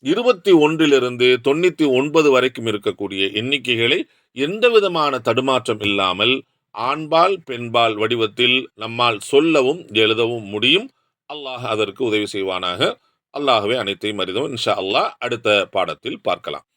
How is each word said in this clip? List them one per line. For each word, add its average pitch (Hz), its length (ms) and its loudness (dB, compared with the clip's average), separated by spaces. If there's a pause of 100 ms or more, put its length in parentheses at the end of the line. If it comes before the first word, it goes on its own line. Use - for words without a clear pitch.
இருபத்தி 196 480 2
ஒன்றிலிருந்து 135 920 4
தொண்ணூத்தி 156 420 2
ஒன்பது 143 440 2
வரைக்கும் 127 360 0
இருக்கக்கூடிய 98 680 -4
எண்ணிக்கைகளை 120 640 -2 (380)
எந்த 196 320 0
விதமான 170 500 2
தடுமாற்றம் 120 640 -2
இல்லாமல் 101 540 0 (400)
ஆண்பால், 156 720 0
பெண்பால் 117 500 -2
வடிவத்தில் 117 800 0
நம்மால் 117 460 -4
சொல்லவும் 151 720 2
எழுதவும் 110 520 0
முடியும். 123 420 0 (440)
அல்லாஹ் 131 340 -12
அதற்கு 107 400 -2
உதவி 107 220 0
செய்வானாக. 92 540 -4 (540)
அல்லாஹ்வே 123 420 0
அனைத்தையும் 104 420 -6
அறிந்தவன். 95 320 -4
இன்ஷா 117 260 -2
அல்லாஹ் 101 420 -2
அடுத்த 110 520 0
பாடத்தில் 90 520 -6
பார்க்கலாம். - 440 -6 (100)